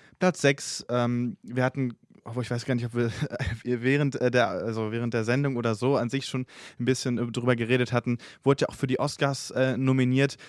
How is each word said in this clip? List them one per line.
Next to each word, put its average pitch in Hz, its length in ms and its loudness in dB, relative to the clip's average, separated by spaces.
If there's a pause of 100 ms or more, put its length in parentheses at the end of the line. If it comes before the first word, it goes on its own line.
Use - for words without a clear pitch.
(180)
Platz 185 220 2
sechs. - 480 0
Ähm, 120 540 0
wir 123 220 -4
hatten, 127 300 -2 (300)
obwohl 120 180 -6
ich - 80 -6
weiß 120 140 -4
gar 131 100 0
nicht, 123 120 -2
ob 117 80 -8
wir 117 160 0
<laughs> - 540 -6
während, 127 560 0
äh, 123 100 2
der, 117 180 4
also 107 440 -4
während 117 220 -4
der 113 100 0
Sendung 135 320 0
oder 113 200 0
so 127 200 2
an 117 140 0
sich 135 160 -4
schon - 200 -6 (340)
ein 120 40 -2
bisschen, 127 340 0
äh, 120 120 -2
drüber 120 260 2
geredet 120 360 2
hatten, 120 260 0 (260)
wurde 139 180 4
ja - 60 0
auch - 80 -8
für 139 120 -2
die 131 120 0
Oscars, 139 520 -2
äh, 131 240 2
nominiert. 131 600 2 (120)